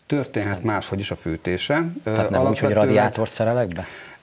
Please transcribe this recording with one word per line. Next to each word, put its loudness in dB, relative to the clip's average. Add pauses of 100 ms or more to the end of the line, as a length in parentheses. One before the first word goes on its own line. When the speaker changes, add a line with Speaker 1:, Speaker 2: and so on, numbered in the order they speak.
Speaker 1:
Történhet -2
Speaker 2:
Tehát -4
Speaker 1:
máshogy -2
is -4
a -4
fűtése. -2 (200)
Ö, -2
Speaker 2:
tehát 2
nem 4
úgy, 4
hogy 2
Speaker 1:
alapvetően 6
Speaker 2:
radiátort 2
szerelek 2
be? -6 (360)